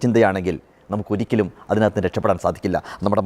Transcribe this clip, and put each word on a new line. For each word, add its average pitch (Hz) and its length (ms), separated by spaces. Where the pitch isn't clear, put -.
ചിന്തയാണെങ്കിൽ 95 540
നമുക്കൊരിക്കലും 104 560
അതിനകത്ത് 104 340
രക്ഷപ്പെടാൻ 92 400
സാധിക്കില്ല. 87 320
നമ്മുടെ 101 200